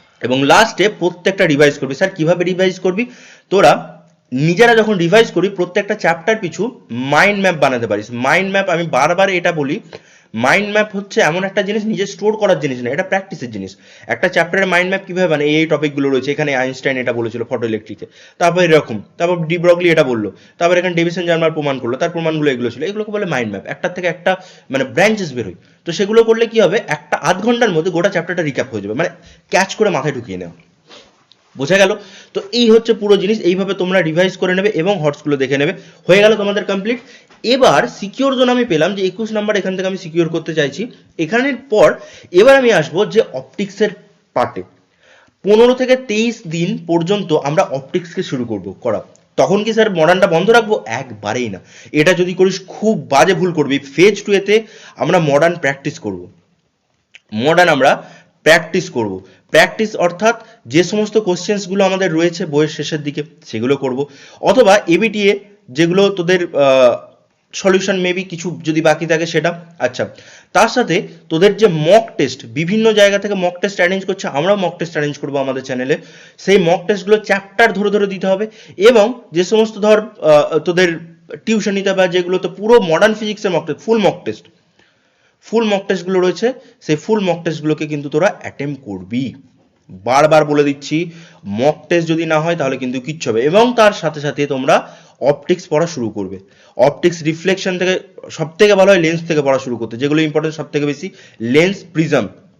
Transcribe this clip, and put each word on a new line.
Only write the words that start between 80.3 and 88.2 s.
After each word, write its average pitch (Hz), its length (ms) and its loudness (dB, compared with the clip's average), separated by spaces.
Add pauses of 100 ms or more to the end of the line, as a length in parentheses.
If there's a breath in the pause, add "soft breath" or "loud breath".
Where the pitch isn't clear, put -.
তোদের 170 380 0 (480)
টিউশনিতে 202 480 -2
বা 185 140 2
যেগুলোতে 180 400 -2
পুরো 220 340 2
মডার্ন 196 320 2
ফিজিক্সের 214 380 -6
মক 160 140 -2
টেস্ট, 151 160 -8
ফুল 226 160 0
মক 180 280 0
টেস্ট, - 200 -8 (960)
ফুল 226 220 -2
মক 202 240 -2
টেস্টগুলো 185 320 -2
রয়েছে, 185 340 0 (280 loud breath)
সেই 151 140 -2
ফুল 214 240 -2
মক 170 240 -2
টেস্টগুলোকে 151 440 -4
কিন্তু 147 220 -8
তোরা 156 320 0